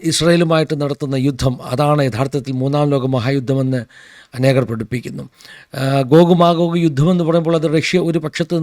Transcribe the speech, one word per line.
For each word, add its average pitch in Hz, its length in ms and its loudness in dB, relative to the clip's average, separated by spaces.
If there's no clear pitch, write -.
ഇസ്രായേലുമായിട്ട് 160 800 2
നടത്തുന്ന 139 360 -4
യുദ്ധം, 131 460 0
അതാണ് 147 420 0
യഥാർത്ഥത്തിൽ 131 480 -4
മൂന്നാം 139 380 0
ലോക 135 160 0
മഹായുദ്ധമെന്ന് 131 760 -2
അനേകർ 131 300 2
പഠിപ്പിക്കുന്നു. 117 580 -8
ഏഹ്, 135 280 0
ഗോഗ് 165 320 6
മാഗോഗ് 170 440 2
യുദ്ധമെന്ന് 165 460 2
പറയുമ്പോൾ 165 320 2
അത് 160 160 0
റഷ്യ 160 260 0
ഒരു 170 200 0
പക്ഷത്ത് 160 440 -4